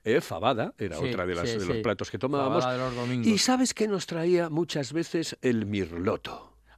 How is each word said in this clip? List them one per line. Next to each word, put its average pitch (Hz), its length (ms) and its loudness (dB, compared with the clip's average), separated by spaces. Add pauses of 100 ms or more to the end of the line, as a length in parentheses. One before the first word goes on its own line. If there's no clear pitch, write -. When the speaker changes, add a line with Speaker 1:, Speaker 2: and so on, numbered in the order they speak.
Speaker 1:
¿eh? 113 160 4
Fabada, 117 580 -2
era 82 200 -6
Speaker 2:
Sí, 101 80 0
Speaker 1:
otra 90 200 -2
de 90 100 -2
las, 85 140 -2
Speaker 2:
sí, - 80 -2
Speaker 1:
de 95 80 -2
los 87 120 0
Speaker 2:
sí. 110 60 -2
Speaker 1:
platos 104 280 -2
que 110 60 -6
tomábamos. 135 480 0
Speaker 2:
Fabada 127 120 0
de 127 120 -2
los 120 60 -6
domingos. 123 320 0
Speaker 1:
¿Y 214 100 6
sabes 254 360 2
qué 214 140 0
nos 196 200 -2
traía 170 420 2
muchas 147 420 -2
veces? 165 500 -4
El 113 260 2
mirloto. 92 840 -2 (280)